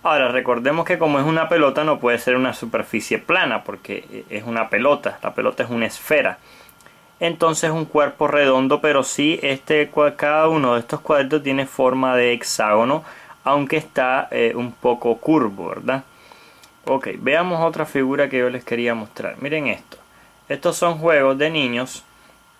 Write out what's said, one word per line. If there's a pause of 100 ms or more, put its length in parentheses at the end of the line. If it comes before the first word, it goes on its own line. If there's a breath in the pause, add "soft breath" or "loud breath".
Ahora,
recordemos
que
como
es
una
pelota
no
puede
ser
una
superficie
plana,
porque
es
una
pelota,
la
pelota
es
una
esfera. (800 loud breath)
Entonces
un
cuerpo
redondo,
pero
sí
este
cua-,
cada
uno
de
estos
cuadritos
tiene
forma
de
hexágono, (400 loud breath)
aunque
está,
eh,
un
poco
curvo,
¿verdad? (840 loud breath)
Ok,
veamos
otra
figura
que
yo
les
quería
mostrar.
Miren
esto. (500 soft breath)
Estos
son
juegos
de
niños. (540 soft breath)